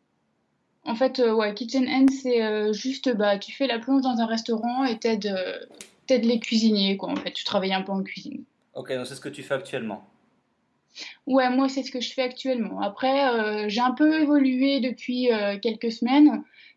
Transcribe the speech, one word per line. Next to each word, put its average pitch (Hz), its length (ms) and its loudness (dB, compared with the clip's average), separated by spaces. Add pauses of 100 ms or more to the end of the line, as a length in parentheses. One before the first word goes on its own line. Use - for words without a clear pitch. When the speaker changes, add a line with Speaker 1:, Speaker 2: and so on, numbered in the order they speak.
(840)
Speaker 1:
en 226 120 -4
fait, 262 240 0
euh, 233 120 4
ouais, 214 220 0
kitchen 247 340 -2
hand, 262 220 6
c'est, 240 320 0
euh, 214 300 0
juste, 254 440 -2
bah, 202 220 2
tu - 140 -14
fais 277 160 -2
la 233 100 -2
plonge 262 240 2
dans 247 160 0
un 226 80 0
restaurant 226 580 -2
et 226 140 -2
t'aides, 214 280 -2
euh, 190 320 -4 (500)
t'aides 240 160 4
les 233 160 2
cuisiniers, 214 560 2
quoi, - 140 -8
en 196 40 -4
fait. 196 160 -6
Tu - 140 -10
travailles 190 280 0
un 190 100 -2
peu 196 100 -6
en 190 100 -2
cuisine. - 400 -12 (320)
Speaker 2:
Ok, 131 180 -8
donc 123 140 -6
c'est 135 80 -12
ce 131 60 -16
que 151 80 -10
tu - 160 -14
fais 143 100 -2
actuellement ? 113 500 -6 (1200)
Speaker 1:
Ouais, 262 260 2
moi, 262 180 2
c'est 262 160 -4
ce - 80 -14
que 247 80 -4
je - 120 -8
fais 262 100 -4
actuellement. 247 580 -4
Après, 262 480 0
euh, 214 400 -2
j'ai 208 120 -2
un 247 120 2
peu 311 300 4
évolué 277 580 4
depuis, 247 500 -2
euh, 202 260 0
quelques 226 360 -2
semaines. 254 500 6 (340)